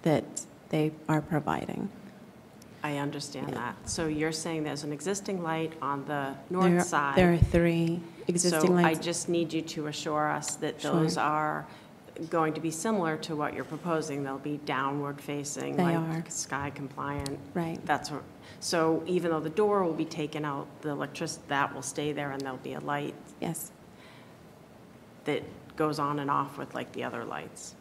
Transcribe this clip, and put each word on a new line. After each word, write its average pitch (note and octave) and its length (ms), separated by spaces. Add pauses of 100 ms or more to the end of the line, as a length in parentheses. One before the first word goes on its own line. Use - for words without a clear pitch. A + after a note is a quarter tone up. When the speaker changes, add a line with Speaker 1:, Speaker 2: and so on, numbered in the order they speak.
Speaker 1:
that - 420 (240)
they D#3 220 (180)
are D#3+ 120
providing. D3 680 (920)
Speaker 2:
I D3 140
understand C#3+ 520
Speaker 1:
Yeah. C3+ 60
Speaker 2:
that. A#2+ 340
So E3 180
you're D#3 240
saying D#3+ 320
there's C#3+ 200
an D3+ 100
existing F#3+ 500
light D#3+ 380
on C#3 240
the C#3 300 (140)
north F#3 160
Speaker 1:
There, F3 160
Speaker 2:
side. C#3+ 340
Speaker 1:
there F3+ 180
are E3+ 40
three E3 640 (280)
existing F3 400
Speaker 2:
So F3+ 100
I F3 60
Speaker 1:
lights. E3 220
Speaker 2:
just E3+ 240
need E3+ 240
you D#3+ 80
to D#3 260
assure D3+ 420
us D3 280
that - 240
Speaker 1:
Sure. D3 120
Speaker 2:
those E3 240
are D3+ 480 (640)
going D#3+ 240
to D#3 80
be D#3+ 100
similar E3+ 460
to D#3 180
what D3 180
you're - 120
proposing. D#3 580
They'll C3+ 140
be D3 280
downward C#3+ 540
facing, C#3 560
Speaker 1:
They F3+ 80
Speaker 2:
like, E3 420
Speaker 1:
are. - 40
Speaker 2:
sky C#3 440
compliant. C#3+ 640 (160)
Speaker 1:
Right. E3 320
Speaker 2:
That's D3 260
what, C#3+ 120 (360)
so D#3+ 460
even F3 260
though D#3 100
the D#3 80
door G#3 340
will E3 100
be D#3 120
taken D3+ 400
out, C#3+ 220 (140)
the D#3 80
electric-, C#3+ 600
that C#3+ 240
will C3+ 80
stay D3 320
there, C#3+ 180
and C3+ 100
there'll C3 160
be C3 160
a D3+ 60
light D3 360 (260)
Speaker 1:
Yes. - 300 (1500)
Speaker 2:
that D3 180 (320)
goes D3+ 240
on D3 200
and C#3+ 120
off C#3+ 260
with, C3+ 160
like, B2 200
the B2+ 100
other A#2 220
lights. - 560